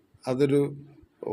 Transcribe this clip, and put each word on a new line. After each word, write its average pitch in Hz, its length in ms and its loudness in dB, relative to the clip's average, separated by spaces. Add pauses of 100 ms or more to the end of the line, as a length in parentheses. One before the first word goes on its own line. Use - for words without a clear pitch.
(300)
അതൊരു 139 320 2 (720)